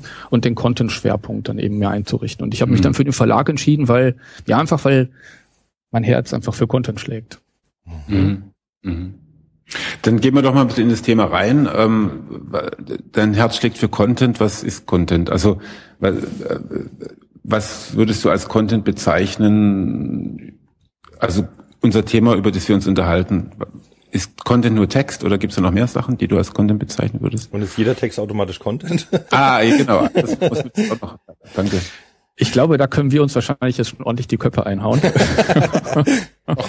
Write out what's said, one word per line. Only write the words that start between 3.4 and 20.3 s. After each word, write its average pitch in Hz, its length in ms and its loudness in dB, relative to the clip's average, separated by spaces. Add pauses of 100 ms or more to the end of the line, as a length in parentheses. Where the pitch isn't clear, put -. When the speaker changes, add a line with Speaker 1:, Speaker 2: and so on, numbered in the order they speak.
Speaker 1:
entschieden, 151 380 2
weil, 123 280 4 (300)
ja, 117 140 2
einfach 156 260 0
weil 131 240 4 (840)
mein 113 120 0
Herz 123 300 0
einfach 120 200 -4
für 113 140 -2
Content 117 320 -2
schlägt. - 420 -12 (640)
Speaker 2:
Mhm. 98 360 0 (400)
Mhm. 92 300 -8 (880)
Dann 113 180 4
gehen 131 140 4
wir 143 80 6
doch 131 100 2
mal 139 80 4
ein 127 60 4
bisschen 113 160 0
in 120 80 4
das 110 100 0
Thema 113 240 4
rein. 107 480 2
Ähm, 110 380 2 (1000)
dein 107 220 2
Herz 110 240 0
schlägt 117 200 -2
für 110 120 -2
Content. 120 500 2
Was 107 240 0
ist - 220 -8
Content? 85 440 0
Also, 95 300 2 (400)
wa-, 98 100 0
äh, - 100 -2 (1200)
was - 520 -6
würdest 107 280 2
du - 60 2
als 92 180 0
Content 110 380 0
bezeichnen? 98 1700 0 (600)